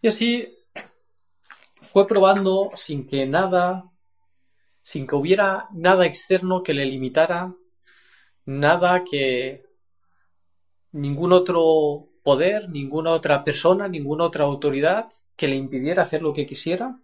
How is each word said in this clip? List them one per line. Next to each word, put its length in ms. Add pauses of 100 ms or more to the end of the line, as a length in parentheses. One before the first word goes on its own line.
Y 80
así 460 (1300)
fue 260
probando 720
sin 300
que 200
nada, 640 (920)
sin 240
que 100
hubiera 560
nada 340
externo 560
que 120
le 120
limitara, 680 (880)
nada 600
que 600 (1300)
ningún 400
otro 760 (140)
poder, 460
ninguna 440
otra 320
persona, 440
ninguna 360
otra 200
autoridad 640 (280)
que 120
le 80
impidiera 460
hacer 200
lo 100
que 140
quisiera 580